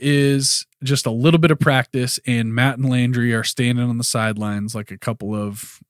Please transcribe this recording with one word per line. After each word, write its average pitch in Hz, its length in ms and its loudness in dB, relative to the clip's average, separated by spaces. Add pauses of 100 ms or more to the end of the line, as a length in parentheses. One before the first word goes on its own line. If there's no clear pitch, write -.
is 139 640 2 (180)
just 135 220 0
a 117 60 -2
little 147 280 4
bit 160 120 6
of 147 80 0
practice, 131 640 0
and 117 300 0
Matt 127 220 2
and 131 120 0
Landry 123 440 2
are 110 100 0
standing 123 440 0
on 117 100 -2
the 120 60 -4
sidelines 107 720 -2
like 104 180 -10
a 95 60 -14
couple 107 380 -6
of 104 440 -8 (100)